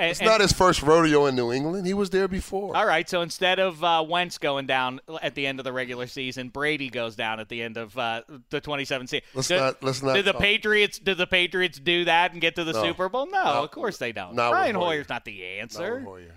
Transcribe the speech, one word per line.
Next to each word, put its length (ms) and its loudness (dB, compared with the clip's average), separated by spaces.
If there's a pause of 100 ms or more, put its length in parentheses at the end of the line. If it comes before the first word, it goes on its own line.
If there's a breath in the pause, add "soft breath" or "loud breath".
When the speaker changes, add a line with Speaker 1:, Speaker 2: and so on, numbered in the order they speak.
Speaker 1:
and, 100 2
Speaker 2:
It's 100 -4
Speaker 1:
and 80 2
Speaker 2:
not 120 6
his 120 6
first 300 6
rodeo 440 6
in 100 2
New 160 0
England. 340 -2
He 80 0
was 160 -2
there 160 2
before. 500 -4
Speaker 1:
All 100 4
right, 220 2
so 140 0
instead 380 0
of, 240 -2
uh, 240 4
Wentz 300 -2
going 280 -2
down 420 0
l-, 140 -12
at 140 -4
the 100 -2
end 140 -4
of 40 -8
the 80 -6
regular 360 -6
season, 400 -8
Brady 420 -2
goes 240 -4
down 240 -4
at 100 -12
the 140 -8
end 140 -8
of, 200 -10
uh, 260 -4 (280)
the 100 -4
twenty-seven 460 -6
season. 180 -4 (100)
Speaker 2:
Let's 140 -2
Speaker 1:
Do, 80 2
Speaker 2:
not, 280 0
let's 180 -2
not 120 2
Speaker 1:
do 80 4
the 100 2
Speaker 2:
talk. 80 -4
Speaker 1:
Patriots, 580 2
do 160 -2
the 140 -2
Patriots 500 0
do 280 0
that 260 4
and 80 -12
get 160 0
to 80 -2
the 80 -2
Speaker 2:
No. 100 0
Speaker 1:
Super 260 -2
Bowl? 180 -4
No, 180 0
Speaker 2:
No. 200 2
Speaker 1:
of 60 -10
course 280 -6
they 140 -4
don't. 220 -10
Speaker 2:
Not 160 2
with 80 4
Speaker 1:
Brian 160 2
Speaker 2:
Hoyer. 100 0
Speaker 1:
Hoyer's 240 -2
not 160 -8
the 200 -14
answer. 560 -8
Speaker 2:
Not 120 -14
with 140 -18
Hoyer, 100 -20